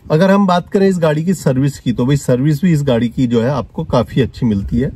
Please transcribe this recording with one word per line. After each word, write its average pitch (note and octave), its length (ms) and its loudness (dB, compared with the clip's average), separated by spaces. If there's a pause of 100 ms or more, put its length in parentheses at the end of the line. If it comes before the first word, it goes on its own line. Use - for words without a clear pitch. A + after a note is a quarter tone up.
(120)
अगर F3+ 200 4
हम G3+ 160 2
बात F3 220 0
करें G3 180 2
इस F#3+ 120 0
गाड़ी D#3 240 0
की F#3 100 0
सर्विस C#3 460 0
की B2 140 -2
तो B2 120 -2
भाई C#3+ 120 2
सर्विस C#3 460 0
भी F3+ 80 4
इस C#3+ 120 0
गाड़ी A#2+ 260 0
की B2+ 180 -2
जो A#2 140 0
है A#2+ 80 0
आपको C#3 340 -6
काफ़ी B2+ 380 0
अच्छी - 240 -4
मिलती G#2+ 340 -2
है C3 160 -2